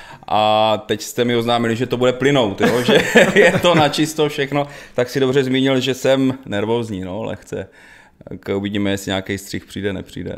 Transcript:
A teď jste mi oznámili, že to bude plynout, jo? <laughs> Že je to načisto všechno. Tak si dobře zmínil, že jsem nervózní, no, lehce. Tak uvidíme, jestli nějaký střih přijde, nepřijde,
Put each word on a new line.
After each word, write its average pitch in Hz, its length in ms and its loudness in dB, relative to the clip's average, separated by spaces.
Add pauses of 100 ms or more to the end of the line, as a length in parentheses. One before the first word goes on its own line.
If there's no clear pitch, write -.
(280)
A 107 480 2 (100)
teď 110 160 -4
jste - 220 -2
mi 120 120 0
oznámili, 117 400 0
že 123 100 -2
to 123 100 -4
bude 127 160 2
plynout, 127 480 2
jo? 117 220 2
<laughs> - 0 -
Že 143 180 4 (340)
je 185 280 4
to 175 120 4
načisto 151 540 0
všechno. 143 380 -4 (280)
Tak 123 140 0
si 139 120 -2
dobře 131 240 4
zmínil, 131 360 2
že 131 140 -2
jsem 131 400 2 (120)
nervózní, 107 540 -2
no, 92 220 -8
lehce. 98 460 -10 (600)
Tak 98 280 -6
uvidíme, 101 340 -2
jestli 98 200 -4
nějaký 98 280 -4
střih - 260 -12
přijde, 98 280 -6
nepřijde, 92 460 -10